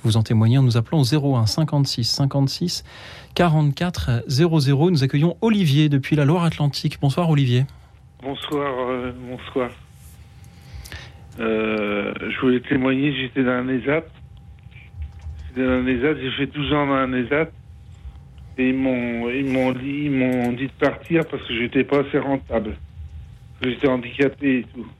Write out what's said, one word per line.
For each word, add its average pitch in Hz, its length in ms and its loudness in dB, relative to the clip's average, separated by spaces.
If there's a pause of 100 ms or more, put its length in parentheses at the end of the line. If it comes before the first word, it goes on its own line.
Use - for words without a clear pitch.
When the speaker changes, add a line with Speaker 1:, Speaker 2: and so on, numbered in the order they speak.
Speaker 1:
Vous 113 140 2
en 113 60 4
témoignez 113 360 4
en - 20 6
nous 120 160 4
appelant 131 220 0
au 143 60 6
zéro 139 320 2
un 110 100 2
cinquante-six 143 560 0
cinquante-six 139 800 0 (500)
quarante-quatre 156 960 2
zéro 160 320 4
zéro. 139 320 4
Nous 135 120 4
accueillons 151 380 2
Olivier 160 480 4
depuis 143 280 2
la 147 80 4
Loire-Atlantique. 156 760 0
Bonsoir 160 300 2
Olivier. 131 360 4 (560)
Speaker 2:
Bonsoir, 143 500 -4 (180)
euh, 127 220 -4 (180)
bonsoir. 127 400 -4 (1700)
Euh, 107 760 -2 (160)
je 113 120 -8
voulais 123 200 2
témoigner, 131 540 0
j'étais 131 280 -2
dans 123 80 2
un 127 180 -2
esat. 139 360 -2 (1400)
J'étais 127 180 -4
dans 127 80 2
un 127 140 0
esat, 131 340 0
j'ai 131 100 -4
fait 139 160 -4
douze 143 260 -4
ans 147 140 2
dans 139 60 0
un 135 200 0
esat. 143 380 0 (1040)
Et 127 120 2
ils 131 60 0
m'ont, 120 540 -2
ils 135 160 -2
m'ont 131 260 2
dit, 139 340 -6
ils 143 60 0
m'ont 127 400 0
dit 120 160 -4
de 127 120 -8
partir 151 480 0
parce 131 200 -8
que 120 100 -6
j'étais 123 260 0
pas 143 180 2
assez 139 180 0
rentable. 117 560 -2 (840)
J'étais 127 260 0
handicapé 131 720 0
et 107 140 -6
tout. 117 120 -12 (140)